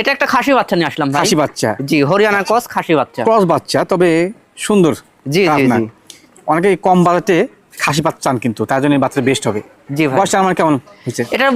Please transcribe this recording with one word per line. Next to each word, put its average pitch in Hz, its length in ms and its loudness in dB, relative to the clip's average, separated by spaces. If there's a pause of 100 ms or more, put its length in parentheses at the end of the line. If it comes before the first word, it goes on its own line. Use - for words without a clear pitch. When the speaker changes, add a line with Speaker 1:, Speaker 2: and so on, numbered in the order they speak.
Speaker 1:
এটা 220 140 0
একটা 277 180 -2
খাসি 254 260 2
বাচ্চা 202 200 -2
নিয়ে 160 120 0
আসলাম 143 220 -4
ভাই। 147 100 0
Speaker 2:
খাসি 147 200 2
বাচ্চা? 127 280 -2 (200)
Speaker 1:
জি, 156 80 2 (120)
হরিয়ানা 202 380 2
ক্রস 226 160 0 (100)
খাসি 180 260 -2
বাচ্চা। - 260 -6
Speaker 2:
ক্রস 220 260 4
বাচ্চা, 143 260 -2 (120)
তবে 180 180 2 (580)
সুন্দর। 185 260 4 (420)
Speaker 1:
জি, 190 120 2
Speaker 2:
খারাপ 151 140 2
Speaker 1:
জি, 135 120 2
Speaker 2:
না। 113 60 2
Speaker 1:
জি। 113 80 -2 (680)
Speaker 2:
অনেকেই 175 240 0 (100)
কম 185 200 4
বাজেটে 175 300 0 (460)
খাসি 151 240 -2
বাচ্চা - 180 -4
চান 139 200 0
কিন্তু, 113 160 -4 (100)
তার 135 120 0
জন্য 147 160 0
এই 131 60 0
বাচ্চাটা 131 240 -2
বেস্ট 131 200 -2
হবে। 104 120 -4 (360)
Speaker 1:
জি 156 120 0
ভাই। 131 100 -2
Speaker 2:
বয়সটা 196 240 0
আমার 185 160 0
কেমন 160 160 2 (300)
হয়েছে? 131 180 -6 (120)
Speaker 1:
এটার 254 220 0